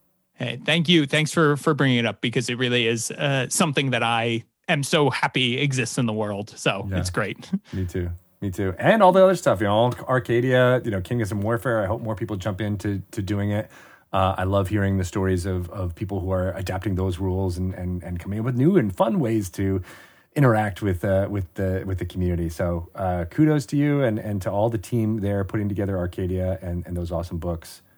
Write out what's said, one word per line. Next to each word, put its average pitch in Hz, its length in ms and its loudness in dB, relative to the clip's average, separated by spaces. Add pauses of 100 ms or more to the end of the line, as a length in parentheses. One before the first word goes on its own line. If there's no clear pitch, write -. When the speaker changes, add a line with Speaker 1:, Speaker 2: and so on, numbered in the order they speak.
(340)
Speaker 1:
Hey, 120 320 -8
thank 151 240 2
you. 160 160 6
Thanks 151 260 0
for, 151 260 4
for 160 180 0
bringing 135 240 4
it 117 80 2
up 101 140 -4
because 123 280 -2
it 120 80 -4
really 123 300 2
is, 113 240 -2
uh, 139 380 -2
something 147 420 0
that 117 100 2
I 117 420 0 (240)
am 156 140 2
so 147 300 4
happy 127 480 0
exists 131 400 0
in 123 80 2
the 110 60 -2
world. 104 420 -4
So 104 340 -2
Speaker 2:
Yeah. 92 100 -2
Speaker 1:
it's 90 120 -2
great. - 380 -4 (120)
<laughs> - 120 -16
Speaker 2:
Me 95 120 -2
too. 90 240 -4 (320)
Me 104 80 -4
too. 95 300 -2
And 202 240 4
all 185 80 10
the 190 120 8
other 185 120 6
stuff, 117 240 2
you 107 80 2
know, 101 60 4
all 120 200 4 (140)
Arcadia, 127 760 4
you 120 80 -4
know, 95 100 -2
Kingdom 104 400 -2
Warfare. 113 420 0
I 92 40 0
hope 113 140 -2
more 110 140 -4
people 101 220 -6
jump 95 240 -4
into, 101 400 -2 (100)
to 107 100 -6
doing 101 300 -2
it. 107 180 -2 (420)
Uh, 95 260 4
I 92 80 0
love 95 240 2
hearing 98 280 2
the 92 80 0
stories 95 400 0
of, 90 240 -4
of 90 240 -6
people 101 280 -6
who 92 100 -4
are 92 240 0
adapting 92 400 -4
those 92 240 -2
rules 95 400 0
and, 92 160 -4
and, 90 260 -6
and 87 180 -8
coming 101 200 -6
up 110 60 -4
with 123 100 -2
new 147 220 4
and 107 180 2
fun 208 240 0
ways 110 320 0
to 95 320 -2 (520)
interact 107 460 4
with, 95 240 -2
uh, 98 240 2
with 98 260 -4
the, 95 300 -2
with 95 140 -4
the 90 60 -6
community. 87 440 -2
So, 87 460 -4
uh, 90 340 -2
kudos 151 380 2
to - 100 -4
you 143 240 2
and, 110 160 2
and 104 260 -4
to 107 80 -4
all 104 180 2
the 113 100 -2
team 110 400 0
there 101 240 0
putting 104 260 -4
together 98 280 -2
Arcadia 92 640 -2
and, 87 260 -6
and 90 100 -6
those 85 140 -6
awesome 85 280 -4
books. 85 420 -8 (160)